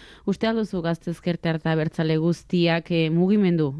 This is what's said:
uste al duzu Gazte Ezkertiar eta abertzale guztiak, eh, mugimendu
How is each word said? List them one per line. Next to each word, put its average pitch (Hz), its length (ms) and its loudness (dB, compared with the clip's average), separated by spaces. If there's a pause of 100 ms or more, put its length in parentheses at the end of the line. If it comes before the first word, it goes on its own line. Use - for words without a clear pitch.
(260)
uste 196 220 -2
al 226 80 0
duzu 202 260 -4
Gazte 165 300 -4
Ezkertiar 170 440 -4
eta 160 160 -2
abertzale 160 460 0
guztiak, 170 720 0
eh, 165 180 2
mugimendu 175 720 2